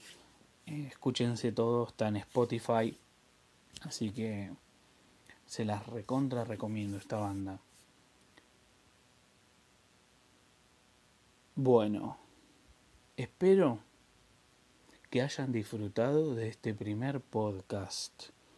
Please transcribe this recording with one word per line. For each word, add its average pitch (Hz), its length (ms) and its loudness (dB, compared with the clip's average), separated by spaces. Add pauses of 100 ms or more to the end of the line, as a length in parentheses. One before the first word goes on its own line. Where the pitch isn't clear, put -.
(680)
Eh, 151 240 -8
escúchense 120 640 0
todo, 117 340 2
está 107 220 0
en 104 80 0
Spotify. 117 800 0 (880)
Así 110 300 -4
que 104 400 -6 (960)
se - 200 -4
las 104 220 -2
recontra 120 580 -2
recomiendo 107 520 -4
esta 110 200 -6
banda. 98 420 -4 (4000)
Bueno, 113 600 4 (1000)
espero 165 600 4 (1300)
que 123 100 4
hayan 135 300 -2
disfrutado 117 840 0
de 113 140 -2
este 113 260 -4
primer 113 480 -4
podcast. 104 1080 -4 (280)